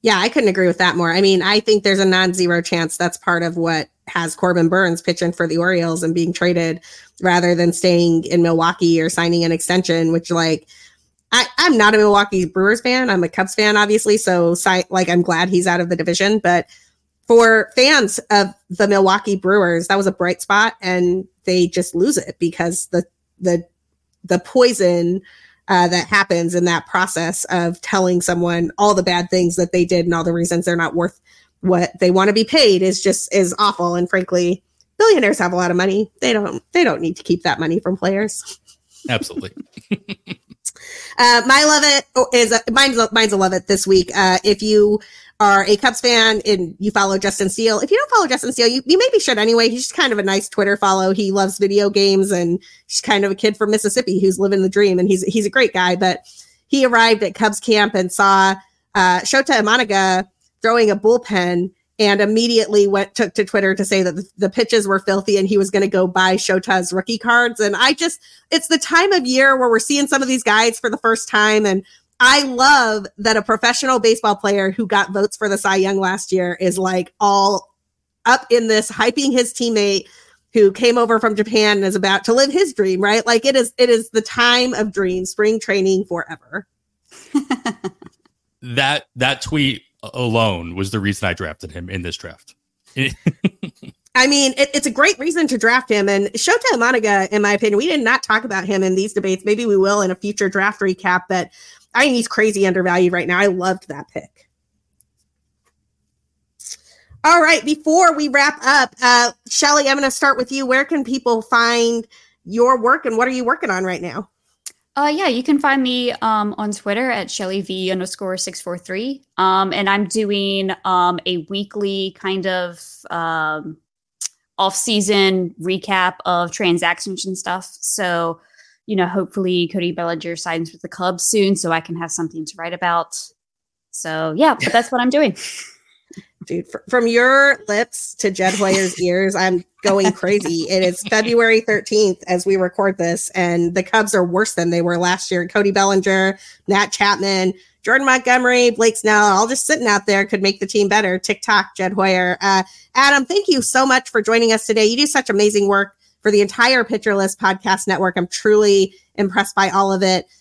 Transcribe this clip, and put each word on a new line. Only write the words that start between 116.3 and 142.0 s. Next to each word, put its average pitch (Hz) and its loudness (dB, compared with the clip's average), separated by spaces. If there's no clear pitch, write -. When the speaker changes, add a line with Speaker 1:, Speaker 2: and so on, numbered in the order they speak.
Speaker 3:
on 214 -6
Twitter 214 -4
at 202 -6
Shelly 190 -6
V 185 -6
underscore 185 -6
six 185 -10
four 180 -10
three. 220 -10
Um, 190 0
and 196 -2
I'm 202 0
doing, 196 -2
um, 180 0
a 175 -6
weekly 196 -6
kind 190 -4
of, 180 -6
um, 160 -6
off-season 190 0
recap 185 -2
of 175 -2
transactions 175 -2
and 190 -8
stuff. 185 -8
So, 170 -4
you 214 -6
know, 185 0
hopefully 180 -4
Cody 175 -4
Bellinger 170 -8
signs 165 -8
with - -20
the 170 -14
Cubs 180 -6
soon 196 0
so 170 -4
I 165 -2
can 170 -12
have 165 -10
something 165 -8
to 151 -16
write 170 -10
about. 170 -4
So, 160 -6
yeah, 269 2
but - -4
that's 233 0
what 254 -2
I'm 247 0
doing. 277 2
<laughs> - -12
Speaker 1:
Dude, - -8
fr-, - -14
from 240 0
your 262 4
lips - -4
to 202 -2
Jed 185 -2
Hoyer's 190 -2
<laughs> - -
ears, 185 0
I'm 180 -2
going 196 2
crazy. 180 -2
It 185 0
is 180 -2
February 226 2
thirteenth 214 0